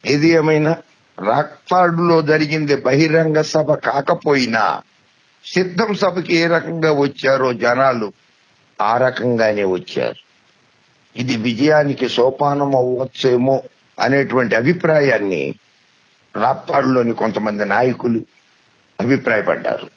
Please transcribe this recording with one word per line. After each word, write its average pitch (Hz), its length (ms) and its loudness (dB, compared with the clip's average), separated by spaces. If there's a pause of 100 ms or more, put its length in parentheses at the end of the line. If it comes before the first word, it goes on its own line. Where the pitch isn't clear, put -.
ఏది 147 240 2
ఏమైనా 156 460 2 (440)
రాప్తాడులో 165 1000 0
జరిగింది 151 540 0
బహిరంగ 156 640 2
సభ 156 320 0
కాకపోయినా 131 1080 0 (640)
సిద్ధం 180 480 -2
సభకి 180 420 -2
ఏ 170 120 2
రకంగా 160 440 0
వచ్చారో 135 640 0
జనాలు 120 600 0 (680)
ఆ 110 160 0
రకంగానే 113 640 0
వచ్చారు. 80 520 -4 (1000)
ఇది 127 220 -4
విజయానికి 131 720 0
సోపానం 139 680 0
అవ్వచ్చేమో 127 880 0 (360)
అనేటువంటి 123 560 0
అభిప్రాయాన్ని 123 1000 0 (800)
రాప్తాడులోని 127 760 0
కొంతమంది 107 520 -4
నాయకులు 117 560 0 (800)
అభిప్రాయపడ్డారు. 107 960 -2